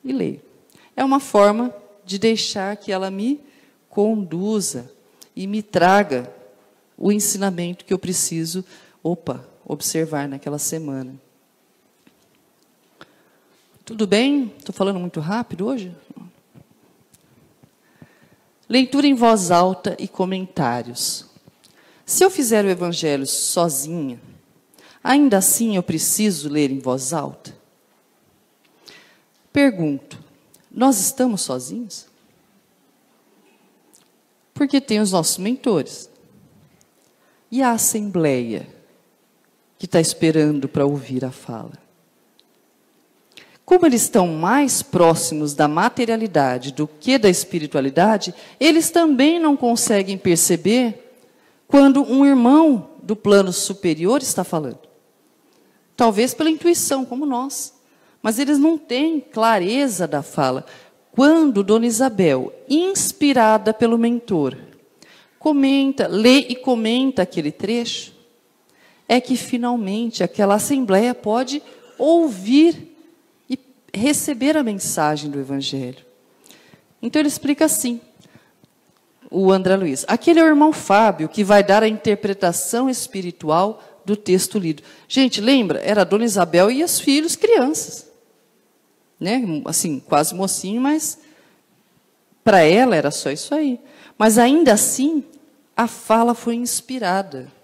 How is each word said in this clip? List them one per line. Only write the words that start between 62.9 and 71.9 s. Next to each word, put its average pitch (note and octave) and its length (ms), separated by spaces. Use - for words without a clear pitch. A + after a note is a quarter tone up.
pelo A#3 240
mentor, A3 600
comenta, C4+ 680
lê A#3+ 320
e A#3+ 160
comenta B3 680
aquele D#3+ 280
trecho, - 600
é B3 120
que B3 160
finalmente A#3 880
aquela G3+ 320
assembleia A#3+ 600
pode B3 480